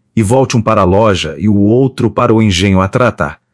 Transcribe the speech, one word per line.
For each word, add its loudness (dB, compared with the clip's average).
e 0
volte 0
um 0
para 0
a 2
loja 0
e -2
o 2
outro 0
para 0
o 2
engenho 0
a 0
tratar, -4